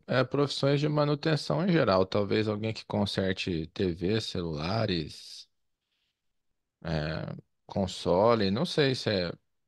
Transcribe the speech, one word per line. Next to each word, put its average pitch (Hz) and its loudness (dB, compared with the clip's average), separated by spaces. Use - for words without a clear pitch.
é, 131 2
profissões 139 0
de 151 0
manutenção 151 0
em 202 2
geral. 101 4
Talvez 104 0
alguém 107 -2
que - -14
conserte 95 -2
T 92 -2
V, 90 -2
celulares, 85 -4
é, 78 -4
console. 98 2
Não 117 0
sei 135 0
se - -4
é, 90 -2